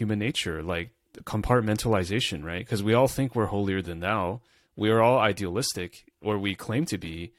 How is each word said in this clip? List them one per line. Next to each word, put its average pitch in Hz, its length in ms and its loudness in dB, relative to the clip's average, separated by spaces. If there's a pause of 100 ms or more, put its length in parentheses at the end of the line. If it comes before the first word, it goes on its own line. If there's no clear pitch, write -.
human 107 180 0
nature, 92 440 -2 (120)
like, 87 140 -4 (360)
compartmentalization, 107 1200 0
right? 85 220 -6
'Cause 101 160 -2
we 107 120 2
all 131 140 6
think 135 260 -2
we're 110 120 2
holier 98 360 0
than 85 180 -8
thou. 98 400 -2 (360)
We 107 140 2
are 113 120 6
all 123 160 6
idealistic, 98 880 -2 (160)
or 104 180 0
we 98 160 -2
claim 123 320 -2
to 101 120 -4
be, 85 400 -10